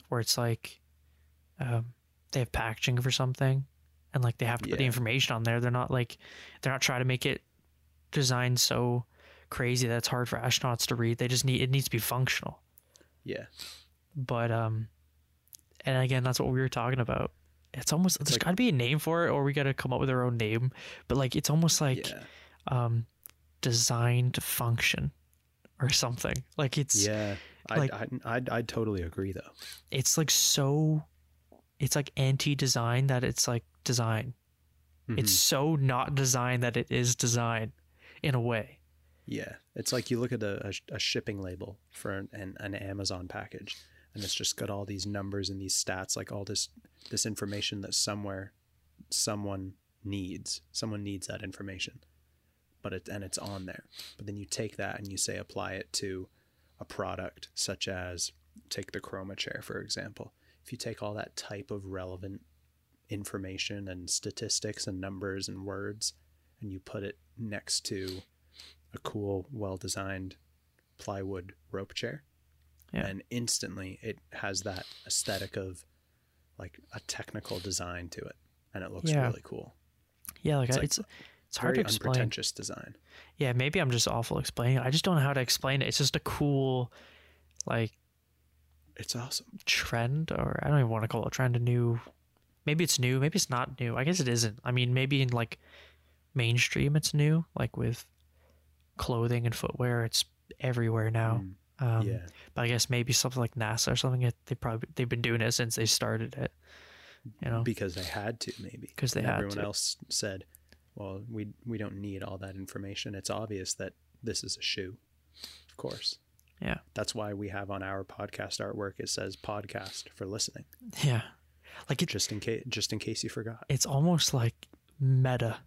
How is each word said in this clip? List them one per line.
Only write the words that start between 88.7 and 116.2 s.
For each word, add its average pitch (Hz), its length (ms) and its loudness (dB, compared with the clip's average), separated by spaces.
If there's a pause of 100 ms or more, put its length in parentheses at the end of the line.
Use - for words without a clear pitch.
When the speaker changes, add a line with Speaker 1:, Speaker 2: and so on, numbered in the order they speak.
Speaker 2:
It's - 180 -6
awesome. 120 320 -8 (180)
Speaker 1:
trend, 127 640 0
or - 300 0
I - 80 0
don't 147 100 8
even 123 100 6
wanna 113 180 2
call 113 160 0
it - 40 0
a - 40 -6
trend, 127 240 2
a 120 40 2
new, 120 420 4 (640)
maybe 156 180 4
it's - 160 4
new, 127 200 4
maybe 143 180 2
it's - 120 0
not 127 300 0
new. 117 160 0
I 123 80 2
guess 180 160 4
it 135 80 2
isn't. 117 360 2
I 127 80 0
mean, 123 220 4
maybe 135 280 4
in, 127 80 4
like, 120 300 0 (720)
mainstream 123 640 4
it's - 180 2
new, 151 320 4 (100)
like, - 220 -2
with 117 280 -2 (920)
clothing 120 480 2
and 113 100 2
footwear, 120 480 0
it's - 220 0 (340)
everywhere 113 500 2
now. 113 360 2
Speaker 2:
Mm. 95 100 -10 (260)
Speaker 1:
Um, 113 260 4
Speaker 2:
Yeah. 92 200 -2 (260)
Speaker 1:
but 123 100 0
I 120 40 4
guess 117 220 2
maybe 120 240 2
something 127 260 2
like 117 160 0
nasa 113 380 2
or - 20 2
something, 127 280 2
it, 120 120 4 (120)
they 127 80 -2
probably, 117 400 -4
they've 127 120 0
been 120 140 -2
doing 117 200 4
it 117 120 4
since 117 220 0
they 113 100 2
started 113 500 2
it, 131 180 -4 (880)
you 139 80 -2
know? 117 140 0
Speaker 2:
Because 107 320 -2
they 92 80 -6
had 104 380 -6
to, 123 200 -6
maybe. - 260 -12 (100)
Speaker 1:
'Cause - 160 0
they - 80 0
Speaker 2:
And 123 60 0
Speaker 1:
had 127 80 2
Speaker 2:
everyone 101 220 -2
Speaker 1:
to. 101 60 -2
Speaker 2:
else - 320 -2 (140)
said, 95 340 -4 (560)
well, 98 300 -8
we, 107 240 -8 (120)
we 117 120 -4
don't 101 240 -6
need 98 220 -8
all 98 160 -8
that 95 160 -10
information. 98 600 -8
It's 98 140 -6
obvious 101 460 -4
that 95 180 -8 (280)
this 110 220 -4
is 92 140 -6
a - 40 -20
shoe, 98 360 -4 (760)
of - 60 -20
course. - 420 -6 (420)